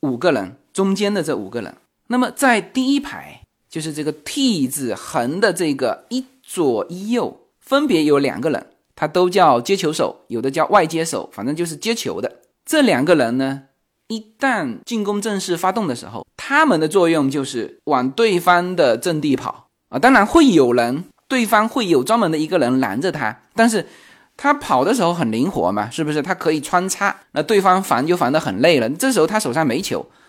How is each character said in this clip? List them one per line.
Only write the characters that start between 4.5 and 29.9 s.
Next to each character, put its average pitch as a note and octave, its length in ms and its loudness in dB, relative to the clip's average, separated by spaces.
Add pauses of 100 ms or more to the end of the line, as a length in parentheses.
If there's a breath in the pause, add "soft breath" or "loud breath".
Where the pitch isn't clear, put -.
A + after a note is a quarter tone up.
字 B2+ 280 -6
横 B2+ 440 -4
的 G#3 140 2
这 E3+ 220 -2
个 C3 340 -4
一 B3+ 160 -6 (180)
左 B2 460 0
一 F#3+ 220 -10
右， A3+ 300 -4 (200)
分 C#4+ 260 0
别 E3 180 2
有 D3 140 4
两 C3+ 220 0
个 D3+ 80 -2
人， A#2+ 180 -4 (300)
他 D#3 100 -4
都 F3+ 220 2
叫 E3+ 320 4
接 F#3+ 160 -2
球 E3 160 -2
手， D3 360 -4
有 A#2 120 -6
的 C3 100 -2
叫 D3 180 -2
外 G3 180 4
接 D#3+ 180 -4
手， B2 280 -6
反 G2+ 120 -12
正 C#3 100 -4
就 E3+ 120 -4
是 E3 100 -10
接 A3+ 180 -4
球 F#2+ 260 -6
的。 - 200 -8 (240)
这 D#4 160 0
两 E3+ 240 4
个 F3+ 100 4
人 B2 220 2
呢， C3+ 280 -4 (440)
一 A3 160 -10 (140)
旦 G3 480 -2
进 A3 180 -4
攻 G3+ 160 -2
正 G#3 180 -4
式 F3+ 180 -2
发 F#3 140 0
动 G3+ 160 -2
的 C3+ 80 -2
时 - 120 -12
候， G#2 200 -14 (100)
他 C#4+ 280 0
们 G3+ 160 2
的 D#3 80 2
作 F3 200 4
用 D3+ 220 2
就 C#3 140 -4
是 B2 400 -6
往 C3+ 260 0
对 G3 300 2
方 F3+ 340 2
的 C#3 220 4
阵 D#3 240 -2
地 C#3+ 160 0
跑 - 320 -12 (220)
啊。 - 80 -6
当 C4 140 6
然 A#3 140 6
会 D#4+ 220 6
有 C#3+ 240 6
人， B2 320 0 (240)
对 B3+ 160 0
方 G#3+ 240 2
会 A#3 180 -2
有 D#3 160 4
专 A3 160 0
门 G3 120 2
的 D#3+ 80 -2
一 D#3 80 -2
个 F3 120 -2
人 B2+ 220 2
拦 A2 200 -2
着 F3 120 -2
他， A#2+ 280 -6 (140)
但 A3+ 140 4
是 G#3+ 180 -2 (500 loud breath)
他 C#4+ 180 0
跑 C#3+ 300 0
的 F3+ 100 2
时 A#3 80 0
候 F3 120 2
很 E3 160 -2
灵 A#2+ 200 -2
活 F#2 200 0
嘛， G#2 200 -4
是 D#3+ 120 -6
不 D3+ 80 -2
是？ D3+ 100 -2
他 E3 140 -4
可 E3+ 160 -2
以 D#3 100 -2
穿 F3+ 280 -2
插， G3 260 -4 (180)
那 D3+ 100 -2
对 G3 180 2
方 F#3 220 4
防 C3+ 220 0
就 E3+ 120 0
防 B2+ 160 0
得 D#3 80 2
很 G2+ 200 -6
累 D3+ 200 4
了， A2+ 100 -2
这 B3 220 -2
时 G#3 80 0
候 D#3 60 4
他 G#3+ 120 -2
手 C3+ 140 -4
上 D#3 140 0
没 B2+ 140 -2
球， A2 240 -6 (240 soft breath)